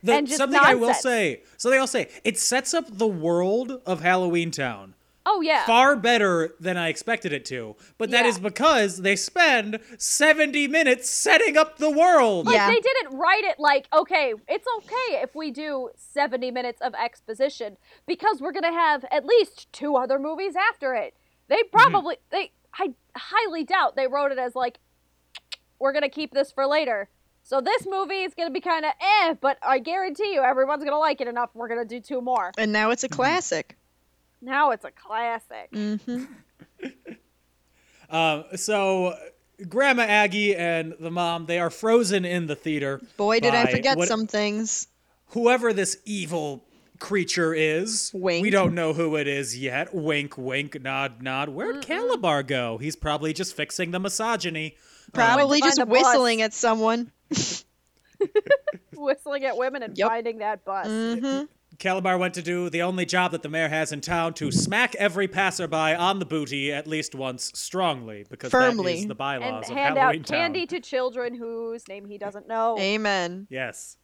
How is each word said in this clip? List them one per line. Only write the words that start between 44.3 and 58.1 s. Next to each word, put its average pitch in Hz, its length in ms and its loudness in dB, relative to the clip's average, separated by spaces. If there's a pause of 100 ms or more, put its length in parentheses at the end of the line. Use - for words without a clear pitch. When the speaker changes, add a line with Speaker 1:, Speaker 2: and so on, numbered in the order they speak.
Speaker 1:
whoever 233 440 2
this 190 320 -2
evil 160 600 -6 (340)
creature 170 560 0
is. 165 600 0
Speaker 3:
Wink. 180 280 0
Speaker 1:
We 214 80 2
don't 175 240 4
know 165 180 0
who 156 240 0
it 147 100 0
is 135 320 -4
yet. 135 360 -6
Wink, 147 440 -2
wink, 139 440 -6
nod, 135 400 -6
nod. 135 260 -4
Where'd 240 280 -6
Speaker 2:
Mm-mm. 285 60 -10
Speaker 1:
Calabar 302 600 -2
go? 123 360 -4
He's 151 180 -8
probably 151 360 -4
just 180 240 -8
fixing 170 340 -6
the 180 80 -6
misogyny. 185 800 -4 (380)
Speaker 3:
Probably 269 460 4
Speaker 2:
Went - 20 2
to 277 60 6
Speaker 3:
just 277 100 4
Speaker 2:
find 247 100 2
a 214 40 2
bus. 254 120 8
Speaker 3:
whistling 240 380 4
at 214 120 -2
someone. 226 580 0 (180)
<laughs> - 1700 -4